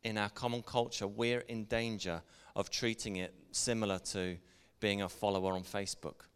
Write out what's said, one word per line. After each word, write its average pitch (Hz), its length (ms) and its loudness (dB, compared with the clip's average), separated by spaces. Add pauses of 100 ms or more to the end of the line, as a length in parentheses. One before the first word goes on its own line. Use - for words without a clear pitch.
in 110 140 -2
our 104 120 2
common 120 320 -2
culture, 117 460 0
we're 117 340 2
in 113 240 -4
danger 107 560 -2 (340)
of 101 140 0
treating 110 460 0
it 90 180 -4 (180)
similar 107 480 2
to 90 380 -2 (420)
being 101 220 2
a 95 80 0
follower 95 440 2
on 92 100 0
Facebook - 640 -6 (100)